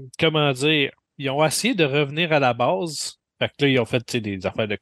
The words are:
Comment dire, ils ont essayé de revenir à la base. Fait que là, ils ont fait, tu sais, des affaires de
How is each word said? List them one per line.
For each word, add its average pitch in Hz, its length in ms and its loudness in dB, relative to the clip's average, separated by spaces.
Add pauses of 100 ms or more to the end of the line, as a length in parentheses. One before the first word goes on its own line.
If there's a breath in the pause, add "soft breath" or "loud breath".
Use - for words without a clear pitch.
(180)
Comment 156 340 2
dire, 143 380 0 (280)
ils 135 120 -4
ont 143 140 2
essayé 208 300 0
de 175 100 2
revenir 147 480 0
à 151 80 4
la 127 140 4
base. 151 640 -4 (220)
Fait 120 100 -2
que - 120 -16
là, 143 80 4
ils 131 100 4
ont 117 60 2
fait, 123 160 -2
tu - 120 -8
sais, 123 80 -2
des 98 260 -6
affaires 107 220 -2
de 104 140 -4